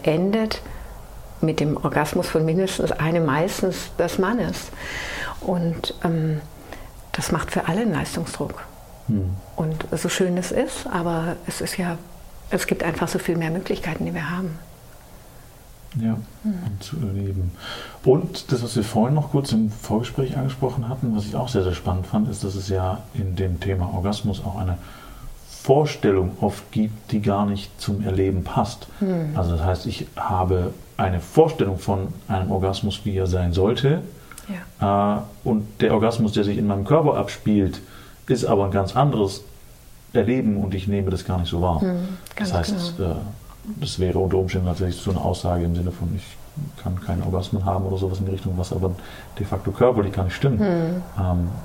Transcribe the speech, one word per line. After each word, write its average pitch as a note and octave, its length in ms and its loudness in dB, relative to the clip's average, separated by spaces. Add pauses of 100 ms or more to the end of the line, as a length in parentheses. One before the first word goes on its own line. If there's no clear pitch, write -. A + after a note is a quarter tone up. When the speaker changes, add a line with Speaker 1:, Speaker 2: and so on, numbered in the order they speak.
Speaker 1:
endet G3+ 540 2 (800)
mit D#3+ 180 2
dem D3 160 2
Orgasmus D3+ 520 0
von D#3+ 160 4
mindestens E3+ 480 2
einem, E3 340 2
meistens E3+ 720 2
des E3 200 2
Mannes. G3 500 0 (720)
Und, E3+ 540 0 (100)
ähm, D#3+ 380 0 (720)
das - 200 -2
macht D3+ 180 0
für - 160 -2
alle E3+ 140 0
einen G#3+ 140 2
Leistungsdruck. - 680 -4 (440)
Speaker 2:
Hm. F#2+ 240 0 (260)
Speaker 1:
Und D#3 340 -2
so F3 200 -2
schön F3+ 260 2
es F3+ 160 -2
ist, C4 400 0
aber E3+ 440 0 (100)
es - 160 -6
ist - 160 -4
ja, F3 180 0 (540)
es F3+ 160 0
gibt - 160 0
einfach E3 260 0
so F#3 100 -2
viel E3+ 200 0
mehr D#3+ 120 0
Möglichkeiten, E3+ 540 -2
die E3+ 80 -4
wir D#3+ 180 -4
haben. F3 280 -4 (1400)
Speaker 2:
Ja, A2+ 200 0 (280)
Speaker 1:
Hm. G#3+ 100 0 (120)
Speaker 2:
um G2 140 -4
zu - 180 -8
erleben. G2 520 -2 (540)
Und - 480 4
das, A#2 100 2
was A#2 140 -4
wir G#2+ 80 4
vorhin A#2 300 4
noch D3+ 180 2
kurz C#3 200 2
im A2 200 4
Vorgespräch B2 640 -2
angesprochen C3 520 -2
hatten, A#2 280 0
was G2+ 80 0
ich - 100 -6
auch D2+ 140 -2
sehr, F#2+ 160 2
sehr F#2 100 2
spannend F2+ 320 -2
fand, - 220 2
ist, G#2 160 -4
dass G2 100 -2
es F#2+ 140 -6
ja F#2+ 300 0 (160)
in F#2+ 200 -2
dem F2+ 240 0
Thema F#2 360 0
Orgasmus G2+ 500 0
auch F2+ 120 -4
eine F2+ 200 0 (720)
Vorstellung A#2+ 920 4
oft - 300 -2
gibt, G#2+ 420 -2
die G#2+ 80 2
gar G#2 240 2
nicht G2+ 360 -2
zum G2+ 240 -2
Erleben F#2+ 400 2
passt. - 420 -2 (140)
Speaker 1:
Hm. F3 340 2
Speaker 2:
Also F2 220 2
das D#2 80 2
heißt, F2+ 220 0
ich - 200 -4 (100)
habe F#2 560 2 (240)
eine F2+ 240 2
Vorstellung G#2+ 580 4
von F#2+ 300 0 (200)
einem F#2+ 240 0
Orgasmus, F#2+ 520 0
wie G2 120 0
er F#2+ 100 2
sein F2+ 260 2
sollte. A#2+ 500 4 (800)
Speaker 1:
Ja. G#2 380 4
Speaker 2:
Äh, - 20 -2 (280)
und G#2+ 180 2 (140)
der A2 120 4
Orgasmus, A2 400 4
der G#2 120 2
sich G#2 120 2
in A2 120 2
meinem G2 160 0
Körper D3+ 320 4
abspielt, G2+ 640 2 (480)
ist B2 160 2
aber G2+ 220 4
ein G2 40 0
ganz F#2+ 240 2
anderes A#2+ 480 2 (720)
Erleben A2+ 440 4
und G2 180 0
ich F#2 140 -4
nehme G2 220 2
das F2+ 140 -2
gar F#2 140 0
nicht E2+ 120 0
so E2+ 100 0
wahr. F2 200 4
Speaker 1:
Hm, F#3 160 2 (400)
ganz G3+ 140 -2
Speaker 2:
Das F2 80 2 (120)
heißt, F3 260 -2
Speaker 1:
genau. F2 140 0
Speaker 2:
äh, E2 40 0 (680)
das - 180 -4
wäre F2+ 200 2
unter F#2+ 200 4
Umständen F#2 280 2
tatsächlich F2 340 0
so G2+ 100 -2
eine F2+ 100 2
Aussage F2 440 0
im E2+ 120 2
Sinne F2 160 0
von, E2+ 240 -4
ich F2+ 80 -6 (580)
kann F2+ 180 -2
keinen F2 220 -2
Orgasmus F#2 420 0
haben F#2+ 200 2
oder F#2+ 140 0
sowas F#2+ 200 0
in G2 80 0
die G2 60 0
Richtung, F#2+ 240 -2
was F2+ 160 -2
aber F2+ 200 0 (460)
de G2+ 80 -2
facto F#2 240 -4
körperlich A2 420 4
gar F#2+ 120 0
nicht F2+ 100 0
stimmt, A#2+ 260 2
Speaker 1:
Hm. F3 420 2 (160)
Speaker 2:
ähm, F2 300 2 (160)